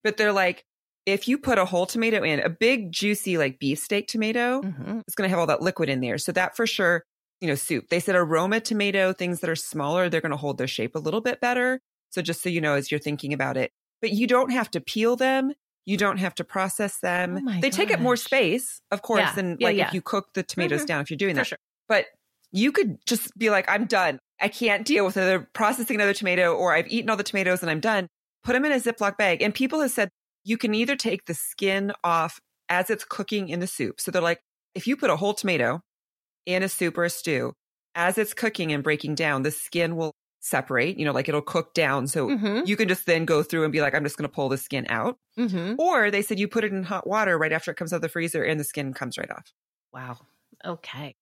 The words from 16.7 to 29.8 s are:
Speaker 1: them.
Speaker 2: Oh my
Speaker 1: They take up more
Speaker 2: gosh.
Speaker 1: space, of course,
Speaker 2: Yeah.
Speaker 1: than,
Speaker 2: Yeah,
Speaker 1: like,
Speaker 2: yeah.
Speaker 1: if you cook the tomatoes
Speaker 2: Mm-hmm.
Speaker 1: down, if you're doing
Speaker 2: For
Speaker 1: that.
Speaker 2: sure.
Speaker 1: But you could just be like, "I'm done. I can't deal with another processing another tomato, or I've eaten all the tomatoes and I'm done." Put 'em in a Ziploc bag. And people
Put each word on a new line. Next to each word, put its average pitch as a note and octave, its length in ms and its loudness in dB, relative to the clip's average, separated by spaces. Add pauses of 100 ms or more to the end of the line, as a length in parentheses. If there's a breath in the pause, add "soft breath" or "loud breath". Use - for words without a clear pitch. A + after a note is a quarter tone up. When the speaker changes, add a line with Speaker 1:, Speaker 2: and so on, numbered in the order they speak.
Speaker 1:
them. F3+ 380 0
Speaker 2:
Oh - 40 -4
my G#3 200 0
Speaker 1:
They C4+ 80 2
take D#4 220 0
up - 100 2
more B3 140 4
Speaker 2:
gosh. A#3 80 -4
Speaker 1:
space, - 580 0 (100)
of G3 100 -2
course, G#3+ 200 2
Speaker 2:
Yeah. E3 140 2
Speaker 1:
than, F#3 240 -2
Speaker 2:
Yeah, A#3+ 80 2
Speaker 1:
like, G3+ 100 2
Speaker 2:
yeah. F3 100 2
Speaker 1:
if - 60 -4
you F#3 80 -2
cook - 320 -4
the F#3 100 -2
tomatoes D3+ 380 -2
Speaker 2:
Mm-hmm. - 60 -4
Speaker 1:
down, D3+ 140 -2
if D3 80 -6
you're D3+ 80 -6
doing F#3+ 180 0
Speaker 2:
For C3+ 60 2
Speaker 1:
that. B2 60 -2
Speaker 2:
sure. - 100 -8 (300)
Speaker 1:
But G#3 200 2 (440)
you A#3 220 2
could A#3 320 2
just - 320 -2
be A3 120 2
like, F#3+ 200 2
"I'm G#3 160 2
done. F3 340 2 (220)
I G#3 80 2
can't G#3+ 360 0
deal G#3 200 4
with F#3+ 120 -2
another F#3 360 2
processing A3+ 420 0
another G3+ 180 2
tomato, F3+ 420 2
or F3 200 2
I've E3+ 140 2
eaten A3+ 200 -2
all G#3+ 80 2
the G3+ 60 -4
tomatoes F3+ 380 0
and E3+ 100 -2
I'm D#3 80 0
done." G3+ 280 0 (360)
Put A#3+ 120 0
'em C4+ 100 2
in D4+ 80 2
a B3+ 60 2
Ziploc G#3+ 380 -2
bag. F#3+ 240 2
And G#3 140 2
people C4 260 0